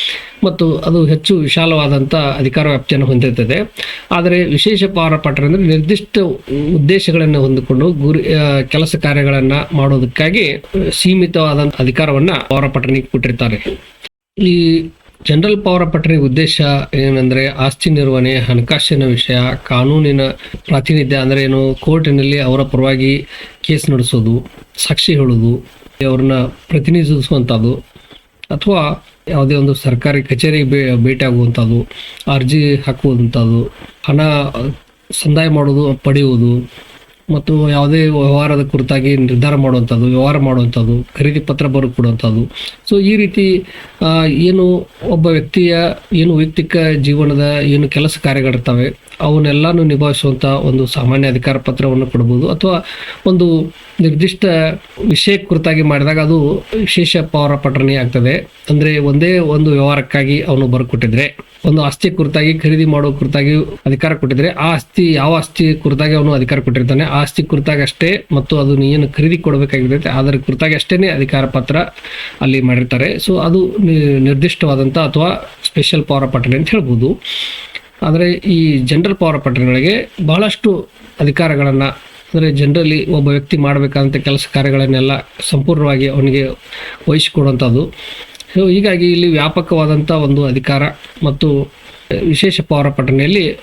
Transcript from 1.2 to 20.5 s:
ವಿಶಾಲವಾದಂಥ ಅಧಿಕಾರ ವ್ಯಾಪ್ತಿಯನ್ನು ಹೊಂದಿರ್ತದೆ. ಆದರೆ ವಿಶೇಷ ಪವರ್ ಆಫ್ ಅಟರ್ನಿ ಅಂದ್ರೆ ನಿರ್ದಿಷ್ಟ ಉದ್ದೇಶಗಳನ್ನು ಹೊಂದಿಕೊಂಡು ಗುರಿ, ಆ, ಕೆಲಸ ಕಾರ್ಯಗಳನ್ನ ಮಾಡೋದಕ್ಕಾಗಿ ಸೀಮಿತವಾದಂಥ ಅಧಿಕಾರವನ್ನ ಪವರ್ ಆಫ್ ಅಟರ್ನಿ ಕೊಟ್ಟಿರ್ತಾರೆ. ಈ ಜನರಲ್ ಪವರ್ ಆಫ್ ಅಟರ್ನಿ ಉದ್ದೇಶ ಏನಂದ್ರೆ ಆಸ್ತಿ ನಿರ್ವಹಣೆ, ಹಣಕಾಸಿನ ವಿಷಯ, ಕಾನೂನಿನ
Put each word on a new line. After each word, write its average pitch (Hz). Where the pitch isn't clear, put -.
ವಿಶಾಲವಾದಂಥ 147
ಅಧಿಕಾರ 143
ವ್ಯಾಪ್ತಿಯನ್ನು 135
ಹೊಂದಿರ್ತದೆ. 127
ಆದರೆ 180
ವಿಶೇಷ 185
ಪವರ್ 170
ಆಫ್ 156
ಅಟರ್ನಿ 147
ಅಂದ್ರೆ 190
ನಿರ್ದಿಷ್ಟ 160
ಉದ್ದೇಶಗಳನ್ನು 156
ಹೊಂದಿಕೊಂಡು 135
ಗುರಿ, 151
ಆ, 147
ಕೆಲಸ 156
ಕಾರ್ಯಗಳನ್ನ 139
ಮಾಡೋದಕ್ಕಾಗಿ 143
ಸೀಮಿತವಾದಂಥ 165
ಅಧಿಕಾರವನ್ನ 139
ಪವರ್ 135
ಆಫ್ 135
ಅಟರ್ನಿ 131
ಕೊಟ್ಟಿರ್ತಾರೆ. 117
ಈ 170
ಜನರಲ್ 196
ಪವರ್ 180
ಆಫ್ 160
ಅಟರ್ನಿ 160
ಉದ್ದೇಶ 147
ಏನಂದ್ರೆ 135
ಆಸ್ತಿ 135
ನಿರ್ವಹಣೆ, 131
ಹಣಕಾಸಿನ 123
ವಿಷಯ, 123
ಕಾನೂನಿನ 139